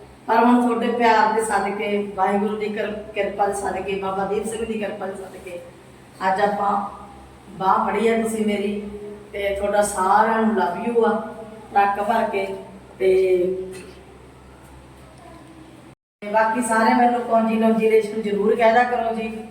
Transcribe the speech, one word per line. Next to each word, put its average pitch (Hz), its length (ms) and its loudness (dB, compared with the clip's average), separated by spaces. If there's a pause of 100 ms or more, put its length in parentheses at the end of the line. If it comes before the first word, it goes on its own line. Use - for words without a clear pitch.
(260)
ਪਰ 226 180 4
ਹੁਣ 240 220 6
ਤੁਹਾਡੇ 220 200 0
ਪਿਆਰ 226 460 4
ਦੇ 226 120 0
ਸਦਕੇ, 202 680 -2
ਵਾਹਿਗੁਰੂ 202 420 0
ਦੀ 208 120 -4
ਕਿਰ-, 208 460 -6
ਕਿਰਪਾ 202 320 -2
ਦੇ 196 80 0
ਸਦਕੇ, 190 400 -4
ਬਾਬਾ 190 300 -4
ਦੀਪ 214 200 -4
ਸਿੰਘ 220 220 -6
ਦੀ 226 60 -4
ਕਿਰਪਾ 202 340 -6
ਦੇ 196 80 -8
ਸਦਕੇ 180 460 -14 (720)
ਅੱਜ 208 80 0
ਆਪਾਂ 202 640 -2 (460)
ਬਾਂਹ 190 360 0
ਫੜੀ 202 220 0
ਆ 226 140 2
ਤੁਸੀਂ 214 240 -2
ਮੇਰੀ, 202 440 -4 (420)
ਤੇ 202 260 -4
ਤੁਹਾਡਾ 202 240 2
ਸਾਰਿਆਂ 220 600 2
ਨੂੰ 220 120 2
love - 340 -2
you 233 180 2
ਆ - 280 -2 (400)
ਟਰੱਕ 202 280 2
ਭਰ 220 280 0
ਕੇ। 196 260 -4 (420)
ਤੇ, 185 380 4 (2750)
ਤੇ 208 80 -12
ਬਾਕੀ 220 340 2
ਸਾਰੇ 226 320 2
ਮੈਨੂੰ 240 260 4
congratulation 220 1000 2
ਜ਼ਰੂਰ 202 340 0
ਕਹਿ 226 160 4
ਦਿਆ 240 120 4
ਕਰੋ 226 300 -2
ਜੀ 220 140 -6 (220)